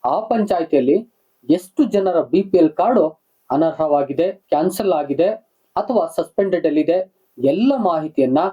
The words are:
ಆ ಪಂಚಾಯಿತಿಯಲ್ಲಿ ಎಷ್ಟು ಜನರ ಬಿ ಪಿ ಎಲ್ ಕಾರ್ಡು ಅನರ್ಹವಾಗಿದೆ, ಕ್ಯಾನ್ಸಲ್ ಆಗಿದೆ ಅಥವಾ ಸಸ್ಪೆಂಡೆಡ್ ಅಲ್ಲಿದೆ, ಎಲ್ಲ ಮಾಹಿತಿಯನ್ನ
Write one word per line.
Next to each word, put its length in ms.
ಆ 160
ಪಂಚಾಯಿತಿಯಲ್ಲಿ 880
ಎಷ್ಟು 340
ಜನರ 380
ಬಿ 200
ಪಿ 160
ಎಲ್ 120
ಕಾರ್ಡು 580
ಅನರ್ಹವಾಗಿದೆ, 800
ಕ್ಯಾನ್ಸಲ್ 600
ಆಗಿದೆ 360
ಅಥವಾ 300
ಸಸ್ಪೆಂಡೆಡ್ 600
ಅಲ್ಲಿದೆ, 520
ಎಲ್ಲ 380
ಮಾಹಿತಿಯನ್ನ 640